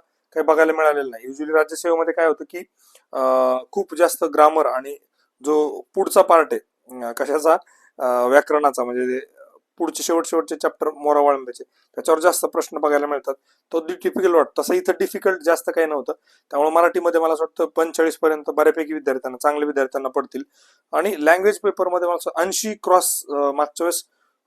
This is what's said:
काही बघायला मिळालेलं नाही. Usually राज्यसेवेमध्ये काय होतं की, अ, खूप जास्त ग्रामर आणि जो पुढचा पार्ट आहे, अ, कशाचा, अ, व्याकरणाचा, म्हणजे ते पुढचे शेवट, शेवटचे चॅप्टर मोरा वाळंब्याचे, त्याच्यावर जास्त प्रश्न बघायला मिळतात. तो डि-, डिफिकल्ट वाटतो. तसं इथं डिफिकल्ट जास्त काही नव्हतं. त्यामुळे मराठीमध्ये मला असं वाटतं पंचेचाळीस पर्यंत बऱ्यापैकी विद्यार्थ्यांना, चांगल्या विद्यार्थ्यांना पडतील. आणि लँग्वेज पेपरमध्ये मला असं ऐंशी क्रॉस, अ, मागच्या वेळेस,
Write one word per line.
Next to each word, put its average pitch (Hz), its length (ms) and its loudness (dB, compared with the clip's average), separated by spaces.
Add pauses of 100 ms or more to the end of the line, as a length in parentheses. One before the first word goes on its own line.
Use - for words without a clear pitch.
(320)
काही 160 120 -2
बघायला 160 280 4
मिळालेलं 147 380 0
नाही. 117 160 -16
Usually 151 280 -6
राज्यसेवेमध्ये 165 600 0
काय 165 120 2
होतं 151 240 -2
की, 175 80 -14 (540)
अ, 135 80 -4 (520)
खूप 190 220 -6
जास्त 170 300 0
ग्रामर 151 420 4
आणि 131 300 -6 (480)
जो 151 360 0 (140)
पुढचा 190 280 2
पार्ट 165 300 4
आहे, 113 80 -4 (440)
अ, 117 80 -8
कशाचा, 147 440 0 (420)
अ, 123 280 0
व्याकरणाचा, 139 580 2
म्हणजे 127 340 -4
ते - 220 -16 (380)
पुढचे 160 240 -6
शेवट, 165 240 0
शेवटचे 160 300 -4
चॅप्टर 156 340 -4
मोरा 147 300 0
वाळंब्याचे, 135 440 0 (300)
त्याच्यावर 160 260 0
जास्त 170 260 2
प्रश्न 156 320 -6
बघायला 147 280 0
मिळतात. 139 280 -6 (380)
तो 165 140 -2
डि-, 180 80 -8
डिफिकल्ट 180 420 0
वाटतो. 147 260 2
तसं 180 120 -2
इथं 180 180 0
डिफिकल्ट 185 500 -2
जास्त 165 320 0
काही 165 120 2
नव्हतं. 147 260 -6 (380)
त्यामुळे 151 200 0
मराठीमध्ये 170 500 2
मला 160 140 2
असं 156 100 -4
वाटतं 160 220 -2
पंचेचाळीस 160 500 0
पर्यंत 156 340 0
बऱ्यापैकी 156 440 0
विद्यार्थ्यांना, 131 440 -6
चांगल्या 147 280 0
विद्यार्थ्यांना 135 420 -4
पडतील. 131 340 -6 (500)
आणि 180 260 -2
लँग्वेज 185 400 4
पेपरमध्ये 180 500 -2
मला 175 80 0
असं 165 240 -6
ऐंशी 190 420 -4
क्रॉस, 180 460 2
अ, 143 220 -2
मागच्या 147 340 -4
वेळेस, 170 200 -4 (420)